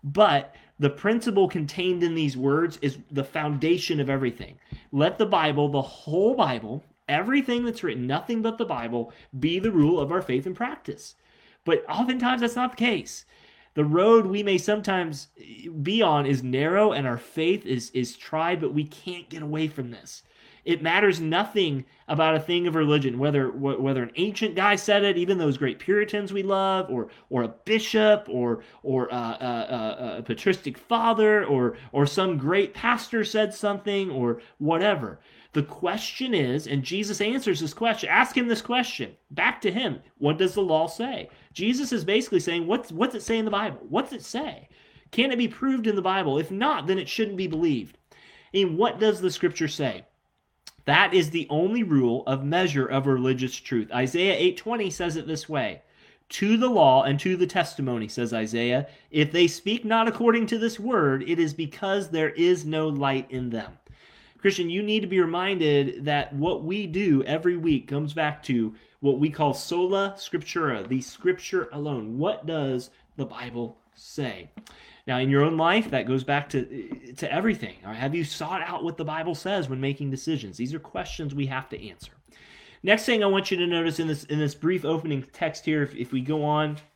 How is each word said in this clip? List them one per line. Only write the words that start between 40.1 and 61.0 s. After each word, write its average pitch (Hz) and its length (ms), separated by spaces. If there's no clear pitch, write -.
"What 151 200
does 185 160
the 202 80
law 160 260
say?" 240 420
Jesus 247 380
is 208 120
basically 202 380
saying, 170 260
"What's, 233 240
what's 233 240
it 214 80
say 226 160
in 220 60
the 214 40
Bible? 202 300
What's 214 240
it 196 100
say? 254 440
Can 269 220
it 240 60
be 233 100
proved 254 400
in 208 80
the 190 60
Bible? 180 360
If 156 140
not, 208 340
then 190 140
it 147 100
shouldn't 202 280
be 190 100
believed." 156 500
And 185 240
what 226 220
does 208 220
the 185 100
scripture 160 380
say? 120 360
That 180 280
is 170 160
the 160 220
only 190 320
rule 131 420
of 135 180
measure 147 420
of 135 200
religious 131 500
truth. 113 360
Isaiah 165 440
eight 180 220
twenty 220 320
says 165 280
it 151 100
this 156 220
way, 120 320
"To 214 280
the 254 120
law 139 340
and 143 160
to 185 160
the 180 100
testimony," 131 600
says 117 260
Isaiah, 117 540
"if 151 200
they 175 160
speak 214 360
not 226 240
according 226 400
to 226 100
this 220 220
word, 165 480